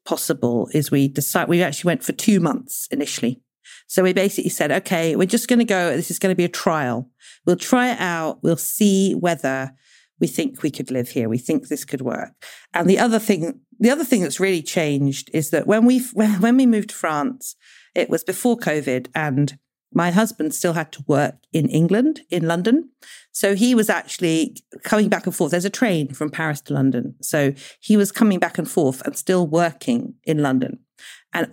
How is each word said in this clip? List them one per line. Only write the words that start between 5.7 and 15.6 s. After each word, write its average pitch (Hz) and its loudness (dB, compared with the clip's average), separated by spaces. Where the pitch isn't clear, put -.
this 180 -6
is - -8
gonna 185 0
be 175 2
a 175 0
trial. 131 -4
We'll 175 2
try 247 2
it - -6
out. 165 -4
We'll 165 2
see 196 2
whether 135 -2
"We 165 2
think - -4
we 151 -2
could - -8
live 123 -4
here. 113 -2
We 113 -2
think 156 -4
this 143 -6
could 135 -8
work." - -8
And 175 0
the 190 6
other 226 2
thing, 190 -2
the 240 6
other 294 0
thing 214 2
that's 156 -4
really 185 0
changed 143 -2
is 156 -2
that 160 0